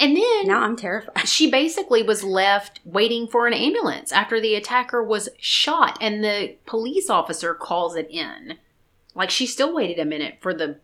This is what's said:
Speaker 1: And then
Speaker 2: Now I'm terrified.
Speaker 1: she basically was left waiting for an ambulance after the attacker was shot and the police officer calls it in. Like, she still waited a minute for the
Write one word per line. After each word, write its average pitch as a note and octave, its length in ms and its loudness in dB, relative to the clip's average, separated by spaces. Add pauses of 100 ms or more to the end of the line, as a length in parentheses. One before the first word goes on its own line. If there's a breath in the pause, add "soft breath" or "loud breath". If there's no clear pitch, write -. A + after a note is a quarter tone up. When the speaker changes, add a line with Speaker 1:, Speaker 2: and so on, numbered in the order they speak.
Speaker 1:
And C#4+ 160 4
then G#4+ 300 2
Speaker 2:
Now G3+ 160 2
I'm A3+ 140 0
terrified. G#3 520 -4
Speaker 1:
she D#4 220 4
basically C4+ 520 2
was G#3 220 0
left G3 640 2
waiting A3+ 420 0
for A#3+ 180 2
an A#3+ 60 4
ambulance D4+ 600 0
after G#3+ 280 2
the G#3+ 140 2
attacker A#3+ 480 0
was G#3 260 -2 (100)
shot - 640 2
and G#3+ 240 0
the G#3 300 -2 (100)
police B3+ 460 -2
officer E3+ 420 0
calls E3+ 440 -4
it D#3 140 -4
in. D#3 440 -10 (600)
Like, F#3 160 -2
she - 160 0
still C#4+ 280 -2
waited F3+ 240 -2
a D#3 80 -2
minute D3+ 340 -6
for F#3 140 -4
the D3+ 300 -6